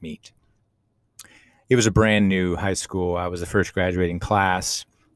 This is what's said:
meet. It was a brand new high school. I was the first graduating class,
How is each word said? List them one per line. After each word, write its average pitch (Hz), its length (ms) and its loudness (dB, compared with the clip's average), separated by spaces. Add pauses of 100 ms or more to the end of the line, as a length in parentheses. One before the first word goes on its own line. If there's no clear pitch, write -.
meet. 78 280 -16 (1400)
It 127 60 4
was 113 120 4
a 107 40 2
brand 107 380 4
new 90 260 0
high 95 200 -4
school. 90 420 -4
I 90 80 -4
was 90 140 -8
the 87 80 -8
first - 260 0
graduating 90 460 -2
class, 95 640 -2 (300)